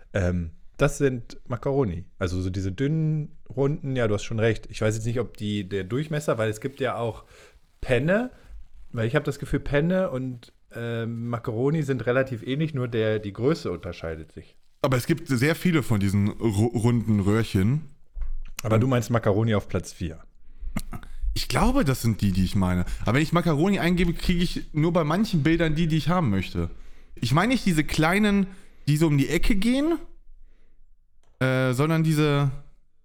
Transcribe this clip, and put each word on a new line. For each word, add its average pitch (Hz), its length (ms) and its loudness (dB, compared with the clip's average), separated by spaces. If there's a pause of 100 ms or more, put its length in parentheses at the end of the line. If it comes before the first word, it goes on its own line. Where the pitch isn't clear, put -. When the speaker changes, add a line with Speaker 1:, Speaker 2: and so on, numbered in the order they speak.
(140)
Speaker 1:
Ähm, 87 380 0 (240)
das 143 220 2
sind 127 400 -2 (100)
Macaroni. 120 560 -2 (160)
Also 92 200 0
so 95 80 -2
diese 95 220 -4
dünnen, 151 680 -2 (140)
runden, 139 460 -2
ja, 120 100 2
du 104 80 2
hast 101 80 -2
schon 113 160 -4
recht. 110 320 0
Ich - 100 -10
weiß 110 140 2
jetzt 110 100 -6
nicht, 120 140 -2
ob 98 180 -6
die, 104 320 -4
der 98 140 -4
Durchmesser, 147 560 -2
weil 110 100 0
es 107 120 -4
gibt - 180 -8
ja 113 180 -2
auch 113 280 -6 (560)
Penne, 180 500 0 (640)
weil 110 160 -2
ich 143 80 0
hab 147 80 0
das - 160 -6
Gefühl, - 200 -2
Penne 175 500 0
und, 127 420 -8 (240)
ähm, 117 520 -6
Macaroni 123 540 0
sind 127 240 -2
relativ 123 380 0
ähnlich, 151 280 -2
nur 123 140 -2
der, 110 320 0
die 101 140 -6
Größe 120 400 0
unterscheidet 82 580 -10
sich. - 260 -20 (240)
Speaker 2:
Aber 131 160 2
es 120 100 -2
gibt 160 200 -2
sehr 139 300 2
viele 156 260 2
von 110 160 2
diesen 98 320 2
ru-, 110 480 0
runden 110 400 2
Röhrchen. 107 720 2 (720)
Speaker 1:
Aber 110 160 2
du 123 80 4
meinst 123 240 2
Macaroni 113 440 2
auf 98 140 -2
Platz - 240 -4
vier? 80 260 -8 (1160)
Speaker 2:
Ich - 140 -4
glaube, 240 360 4
das 131 160 2
sind 113 220 0
die, 98 100 2
die 92 120 4
ich 90 120 0
meine. 90 300 2 (160)
Aber 104 120 0
wenn 147 80 4
ich 156 100 -2
Macaroni 170 460 2
eingebe, 170 360 2
kriege 175 280 0
ich - 300 -4
nur 156 220 2
bei 170 100 2
manchen 170 380 0
Bildern 160 320 2
die, 170 120 2
die 160 120 2
ich 147 100 -2
haben 170 220 2
möchte. 92 400 -2 (440)
Ich 117 180 -2
meine 190 200 4
nicht 233 140 0
diese 156 180 2
kleinen, 196 600 2 (420)
die 147 80 4
so 160 120 4
um 147 100 4
die 135 100 2
Ecke 175 280 4
gehen, 277 420 2 (1400)
äh, 131 320 2
sondern 160 300 2
diese 147 480 2 (540)